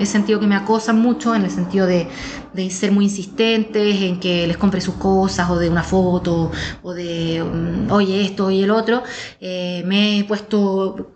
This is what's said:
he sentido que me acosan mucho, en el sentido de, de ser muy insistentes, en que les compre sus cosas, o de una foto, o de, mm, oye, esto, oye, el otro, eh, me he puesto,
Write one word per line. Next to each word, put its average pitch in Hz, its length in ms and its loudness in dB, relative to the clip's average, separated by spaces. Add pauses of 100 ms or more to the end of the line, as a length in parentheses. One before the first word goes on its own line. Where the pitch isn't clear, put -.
he 208 40 2
sentido 208 360 2
que 208 80 2
me 202 80 4
acosan 220 420 0
mucho, 233 380 2
en 208 80 2
el 180 60 0
sentido 190 360 0
de, 175 220 2 (460)
de 185 160 -4
ser 196 200 -2
muy 202 140 4
insistentes, 208 960 0
en 180 160 -2
que 175 300 0
les 170 80 -2
compre 185 240 0
sus - 160 -4
cosas, 190 520 2
o 175 120 2
de 170 100 2
una 170 140 0
foto, 175 680 0 (320)
o 180 100 -12
de, 165 520 -4
mm, 170 480 -2
oye, 196 320 2
esto, 196 220 -2
oye, 190 180 2
el 208 80 2
otro, 226 320 2 (360)
eh, 180 460 -6
me 208 320 2
he 202 60 0
puesto, 202 920 -2